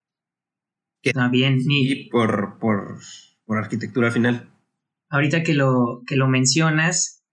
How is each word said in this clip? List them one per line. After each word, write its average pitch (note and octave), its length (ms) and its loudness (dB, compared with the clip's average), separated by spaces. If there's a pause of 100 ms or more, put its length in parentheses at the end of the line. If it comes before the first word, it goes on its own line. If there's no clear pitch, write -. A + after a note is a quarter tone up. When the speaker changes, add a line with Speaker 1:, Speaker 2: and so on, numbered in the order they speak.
(1000)
Speaker 1:
que C#3 80 -2
Speaker 2:
Está B2 200 0
bien, B2+ 320 2
Speaker 1:
sí, B2 60 -2 (380)
Speaker 2:
y - 40 -20
Speaker 1:
por, G#2+ 500 0
por, G#2 380 -4 (480)
por A2 120 -4
arquitectura A2+ 500 -2
al A#2 60 -2
final. A#2+ 360 0 (600)
Speaker 2:
ahorita D3+ 340 0
que E3 100 0
lo, C3 540 0
que C#3 80 -6
lo C3+ 120 2
mencionas, D#3 1040 0